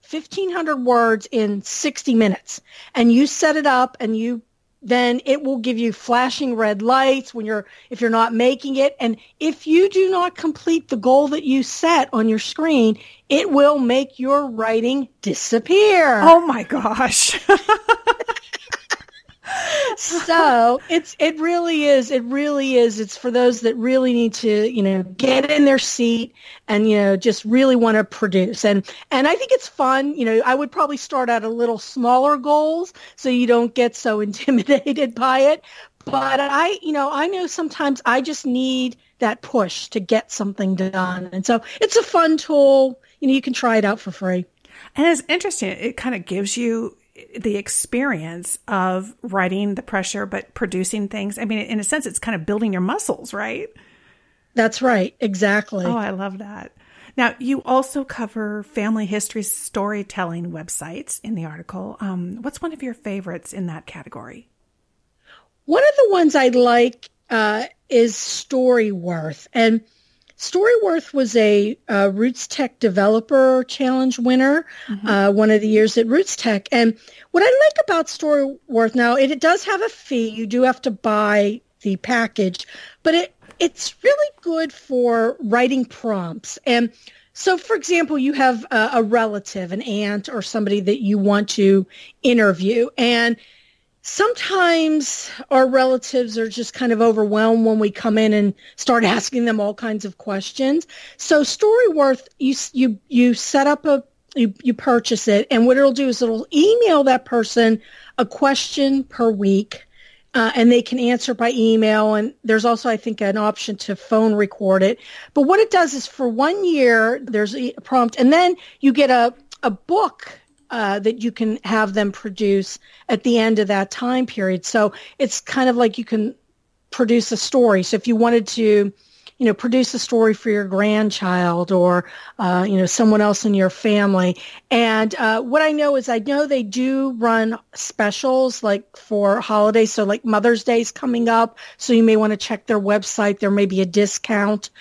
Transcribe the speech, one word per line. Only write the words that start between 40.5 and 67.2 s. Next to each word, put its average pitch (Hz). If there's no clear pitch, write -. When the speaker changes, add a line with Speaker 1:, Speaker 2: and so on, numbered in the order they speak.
Speaker 1:
done. 185
And 190
so 233
it's 440
a 453
fun 320
tool. 277
You 277
know, 262
you 269
can 262
try 233
it 208
out 208
for 190
free. 180
Speaker 2:
And 294
it's 330
interesting. 349
It 226
kind 254
of 185
gives 196
you 226
the 214
experience 175
of 190
writing 196
the 185
pressure, 196
but 196
producing 190
things. 202
I 233
mean, 220
in 214
a 202
sense, 277
it's -
kind 226
of 160
building 214
your 185
muscles, 240
right? 220
Speaker 1:
That's 226
right. 220
Exactly. 202
Speaker 2:
Oh, 180
I 208
love 190
that. 202
Now, 240
you 262
also 269
cover 214
family 214
history 208
storytelling 196
websites -
in 220
the 165
article. 170
Um, 185
what's -
one 330
of 277
your 247
favorites 190
in 190
that 165
category? 127
Speaker 1:
One 440
of 571
the 523
ones 339
I 262
like, 240